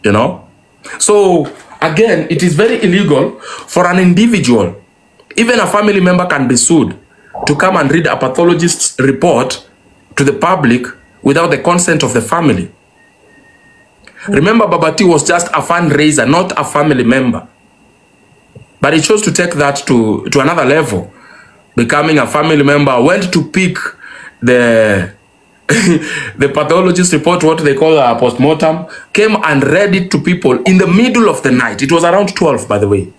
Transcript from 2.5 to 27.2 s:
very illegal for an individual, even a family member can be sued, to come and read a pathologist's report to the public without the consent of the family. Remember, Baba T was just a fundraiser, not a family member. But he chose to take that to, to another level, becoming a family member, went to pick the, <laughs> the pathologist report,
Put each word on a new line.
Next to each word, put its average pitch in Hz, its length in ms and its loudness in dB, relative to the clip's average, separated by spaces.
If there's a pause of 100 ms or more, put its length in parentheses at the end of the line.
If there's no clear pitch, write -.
very 226 280 0
illegal 175 580 0
for - 460 -4
an 180 120 0
individual, 175 760 2 (600)
even 226 240 0
a 190 60 0
family 202 340 0
member 180 260 2
can 143 200 -2
be 127 100 0
sued, 131 400 0 (500)
to 143 100 0
come 190 200 0
and 139 140 0
read 160 160 0
a - 100 -2
pathologist's 170 840 -2
report 127 680 0 (500)
to 143 80 0
the 139 80 2
public 139 540 -2 (360)
without 165 280 0
the - 80 -2
consent 175 440 0
of - 100 -2
the 117 80 0
family. 135 500 -2 (1600)
Remember, 202 380 2
Baba 160 280 0
T 202 100 0
was 160 220 2
just 175 220 0
a 147 120 -2
fundraiser, 151 680 0
not 170 300 0
a 147 60 -4
family 147 400 0
member. 127 420 -2 (1300)
But 147 140 0
he 156 60 2
chose 208 220 0
to 160 100 -2
take 175 220 -2
that 143 220 0 (100)
to, 110 420 0
to 139 120 0
another 151 240 0
level, 127 480 -2 (600)
becoming 147 440 0
a 120 80 0
family 151 360 0
member, 139 380 2
went 180 320 0
to 151 120 0
pick 185 340 -2 (600)
the, 113 720 2 (260)
<laughs> - 300 -20
the 156 840 -2
pathologist 175 600 0
report, 165 320 0